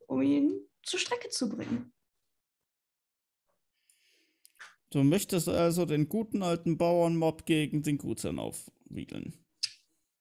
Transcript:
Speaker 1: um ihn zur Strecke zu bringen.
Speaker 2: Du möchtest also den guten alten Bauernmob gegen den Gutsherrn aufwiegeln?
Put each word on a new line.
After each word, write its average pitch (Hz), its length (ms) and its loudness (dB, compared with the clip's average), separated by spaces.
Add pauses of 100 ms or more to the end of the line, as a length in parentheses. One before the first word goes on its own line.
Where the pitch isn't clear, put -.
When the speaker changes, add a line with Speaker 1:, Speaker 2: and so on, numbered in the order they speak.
Speaker 1:
um 262 140 -2
ihn 285 400 2 (220)
zur 370 180 -4
Strecke 480 300 -4
zu - 180 -2
bringen. - 460 -6 (3000)
Speaker 2:
Du 143 120 2
möchtest 165 460 4
also 170 380 2
den 151 220 0
guten 214 340 -2
alten 170 340 0
Bauernmob 165 720 2
gegen 151 360 2
den 143 160 0
Gutsherrn 87 400 -4
aufwiegeln? - 960 -10 (880)